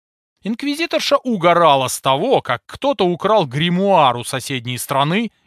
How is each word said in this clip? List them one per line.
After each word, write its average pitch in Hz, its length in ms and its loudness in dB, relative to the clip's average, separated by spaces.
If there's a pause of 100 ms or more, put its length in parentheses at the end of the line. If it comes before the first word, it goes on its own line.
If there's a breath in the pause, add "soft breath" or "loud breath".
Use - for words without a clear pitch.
(440)
инквизиторша 285 720 -2
угорала 170 720 2
с - 120 -6
того, 156 440 0
как 120 240 -4
кто-то 262 360 -2
украл 185 440 0
гримуар 170 680 2
у 120 80 -6
соседней 127 540 -8
страны 156 540 -2 (140)